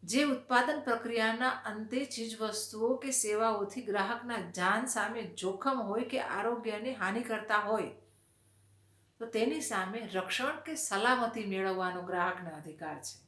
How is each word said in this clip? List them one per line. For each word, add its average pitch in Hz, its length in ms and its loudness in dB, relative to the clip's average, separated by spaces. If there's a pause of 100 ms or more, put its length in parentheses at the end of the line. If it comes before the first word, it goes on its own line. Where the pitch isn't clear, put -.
જે 226 200 2
ઉત્પાદન 269 560 2
પ્રક્રિયાના 233 680 2
અંતે 220 560 -4
ચીજવસ્તુઓ 220 920 -2
કે 269 140 -4
સેવાઓથી 214 680 2
ગ્રાહકના 208 680 -2
જાન 190 340 2
સામે 220 380 0
જોખમ 196 580 -2
હોય 214 220 0
કે 254 180 -2
આરોગ્યને 220 720 -2
હાનિ 208 300 0
કરતા 214 340 0
હોય 208 340 2 (1300)
તો 226 60 -8
તેની 240 360 2
સામે 196 380 -2
રક્ષણ 226 600 -2
કે 320 140 -6
સલામતી 226 720 2
મેળવવાનો 185 560 0
ગ્રાહકને 180 500 0
અધિકાર 151 500 -10
છે. - 260 -10